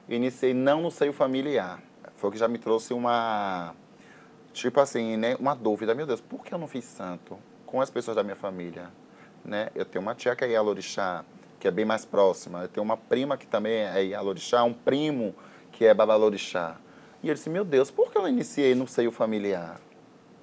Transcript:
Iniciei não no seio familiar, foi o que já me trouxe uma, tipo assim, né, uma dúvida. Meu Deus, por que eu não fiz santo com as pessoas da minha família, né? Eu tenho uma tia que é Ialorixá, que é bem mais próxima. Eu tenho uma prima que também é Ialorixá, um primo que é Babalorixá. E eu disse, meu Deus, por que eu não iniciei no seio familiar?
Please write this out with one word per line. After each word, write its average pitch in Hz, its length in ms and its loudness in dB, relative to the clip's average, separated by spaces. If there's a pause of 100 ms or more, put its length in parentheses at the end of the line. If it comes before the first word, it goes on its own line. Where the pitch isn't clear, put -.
Iniciei 123 460 0
não 139 280 2
no 170 80 -2
seio 143 220 0
familiar, 131 720 -2 (320)
foi 101 160 -2
o - 20 -12
que 107 60 -10
já 113 80 2
me 117 120 0
trouxe 113 360 -2
uma, 107 800 -2 (800)
tipo 123 260 -2
assim, 117 380 2
né, 113 240 0
uma 139 160 0
dúvida. 110 400 0
Meu 151 100 -6
Deus, 123 140 -4
por - 240 -16
que - 100 -12
eu 180 40 -6
não 156 100 -8
fiz 123 160 -10
santo 92 520 -12 (300)
com 127 140 -4
as 135 100 0
pessoas 117 260 -4
da 107 60 2
minha 98 140 -4
família, 87 520 -10 (560)
né? 104 300 -4
Eu 98 100 -4
tenho - 160 -6
uma 107 140 -4
tia 120 220 -2
que - 80 -2
é 123 60 0
Ialorixá, 95 720 -2 (360)
que 101 80 2
é - 20 2
bem 92 140 0
mais 110 220 -2
próxima. 90 560 2
Eu 90 60 -8
tenho - 140 -6
uma 113 140 0
prima 131 400 0
que - 100 -14
também 107 260 0
é 98 300 0
Ialorixá, 98 640 0
um 120 80 2
primo 131 640 -2 (360)
que - 140 -2
é 110 80 12
Babalorixá. 104 840 4 (460)
E 151 60 -4
eu 151 60 2
disse, 147 160 -8
meu 190 160 -2
Deus, 139 240 4
por - 200 2
que - 60 -2
eu 415 60 2
não 359 80 0
iniciei 131 440 2
no 127 140 -2
seio 120 240 0
familiar? 101 680 -2 (640)